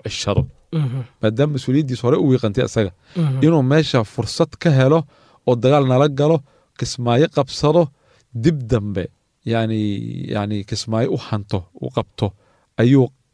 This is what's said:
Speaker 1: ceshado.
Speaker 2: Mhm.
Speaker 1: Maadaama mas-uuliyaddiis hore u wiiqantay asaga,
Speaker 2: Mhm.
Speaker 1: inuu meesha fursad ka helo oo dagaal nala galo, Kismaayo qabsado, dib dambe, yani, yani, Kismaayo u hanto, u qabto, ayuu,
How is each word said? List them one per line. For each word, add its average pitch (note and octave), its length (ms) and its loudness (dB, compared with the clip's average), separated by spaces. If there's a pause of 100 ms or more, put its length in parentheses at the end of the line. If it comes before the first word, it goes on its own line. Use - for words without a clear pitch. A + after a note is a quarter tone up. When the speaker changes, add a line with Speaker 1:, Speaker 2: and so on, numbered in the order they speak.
Speaker 1:
ceshado. - 380 -2 (300)
Speaker 2:
Mhm. C3+ 280 -4 (180)
Speaker 1:
Maadaama A#2+ 340 0
mas-uuliyaddiis C3 500 -2
hore B2+ 140 2
u F3+ 120 2
wiiqantay A#2+ 360 0
asaga, G#2+ 260 -2 (260)
Speaker 2:
Mhm. C3+ 260 0
Speaker 1:
inuu D#3 200 4
meesha C3+ 420 2
fursad - 540 -4
ka E3+ 120 0
helo C#3 300 4 (460)
oo B2+ 100 4
dagaal C3+ 300 4
nala C3 220 4
galo, D3 300 2 (400)
Kismaayo A#2+ 500 0
qabsado, D3+ 600 0 (460)
dib C#3+ 320 0
dambe, G#2 380 -2 (420)
yani, A2+ 320 -2 (540)
yani, G#2 320 -4
Kismaayo A2+ 480 -2
u - 40 -2
hanto, G2+ 420 -6 (160)
u B2+ 160 -10
qabto, - 420 -4 (460)
ayuu, B2+ 280 6 (280)